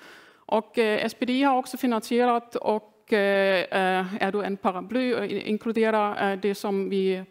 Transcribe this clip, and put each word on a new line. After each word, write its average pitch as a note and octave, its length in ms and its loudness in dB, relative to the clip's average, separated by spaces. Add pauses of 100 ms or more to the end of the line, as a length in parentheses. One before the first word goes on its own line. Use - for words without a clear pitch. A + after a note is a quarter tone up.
(480)
Och, A3 300 -2
eh, G#3+ 260 2
S A3+ 100 -4
P B3+ 120 -4
D B3 60 -2
I B3+ 100 0
har C4+ 160 4
också B3+ 180 -6
finansierat A#3+ 800 0
och, - 560 -4
eh, G3 480 4
eh, F#3 640 0
är G3 100 0
då G3+ 100 -2
en F#3+ 140 -4
paraply G#3+ 580 -2
och G#3 100 -2
in-, C#4+ 160 -4
inkluderar, G#3+ 920 0
eh, G3 80 -4
det G3+ 140 0
som G3 340 -2
vi F#3+ 420 0